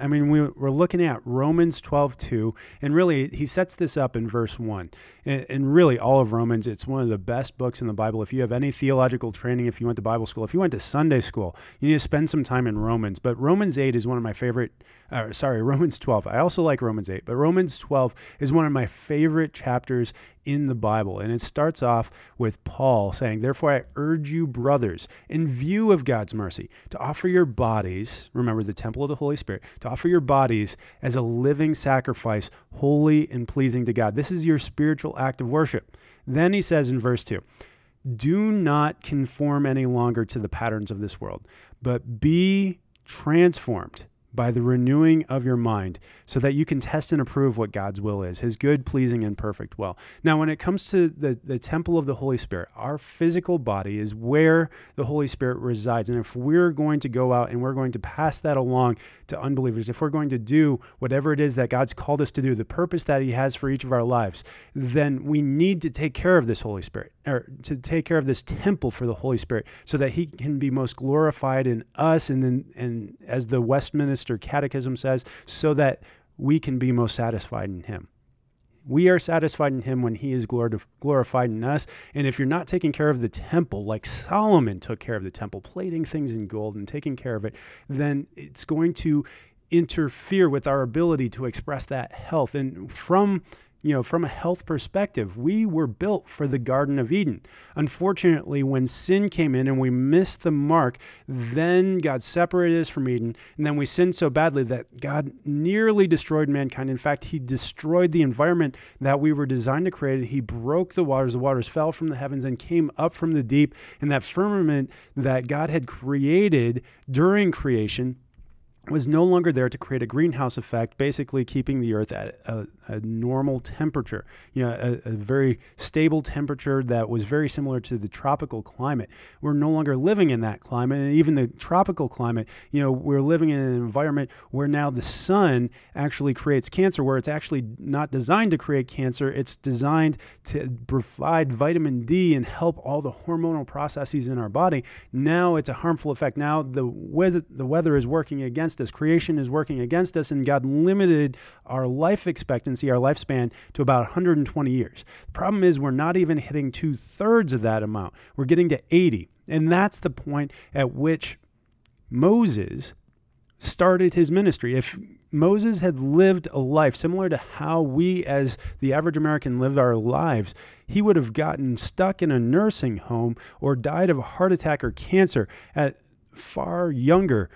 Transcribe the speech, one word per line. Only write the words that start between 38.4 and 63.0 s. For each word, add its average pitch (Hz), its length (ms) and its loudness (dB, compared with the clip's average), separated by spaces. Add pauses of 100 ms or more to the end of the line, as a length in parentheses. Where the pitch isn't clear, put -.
not 151 500 0
conform 143 640 -2
any 131 180 0
longer 120 420 0
to - 120 -8
the 101 100 -4
patterns 107 440 -4
of 101 80 -8
this 104 200 -8
world, - 280 -12 (340)
but 120 380 -4
be 185 580 2 (260)
transformed 147 1040 0 (300)
by 120 140 0
the 120 120 0
renewing 139 640 4
of 131 200 -4
your 127 120 2
mind, 104 420 -2 (280)
so - 140 -2
that 139 120 2
you 151 120 2
can 139 140 -2
test 151 340 -4
and 143 100 2
approve 131 340 0
what 107 160 -2
God's 101 280 -6
will 101 220 -2
is, 90 180 -8
his 117 160 -4
good, 139 280 2
pleasing, 120 400 0
and 104 140 -4
perfect 104 400 -8
will. 95 180 -6 (260)
Now, 156 160 4
when 156 100 0
it 151 100 -4
comes 185 320 -4
to 175 180 4
the, 143 340 -4
the 131 160 -6
temple 165 380 -2
of 147 100 0
the 131 100 -4
Holy 135 200 -2
Spirit, - 400 -8
our 131 220 -8
physical 170 600 -2
body 101 400 -4
is 107 160 -6
where 156 540 4 (280)
the 123 100 -2
Holy 147 200 -2
Spirit 127 320 -4
resides. 117 520 -2
And 120 80 -2
if 117 180 -8
we're 160 340 4
going 151 300 0
to 139 80 -4
go 127 240 0
out 120 180 2
and 120 120 -4
we're 131 100 -2
going 131 200 -2
to 117 60 -6
pass - 420 -4
that 147 160 0
along 127 420 2 (300)
to - 120 -8
unbelievers, 123 480 -2
if 120 120 -6
we're 151 100 -2
going 151 180 -2
to 131 100 -2
do 139 400 4 (200)
whatever 135 340 0
it 143 80 0
is 143 160 2
that 123 140 0
God's 127 240 0
called 147 260 -2
us 139 120 0
to 139 100 -2
do, 131 120 2
the 110 100 -4
purpose 175 400 -4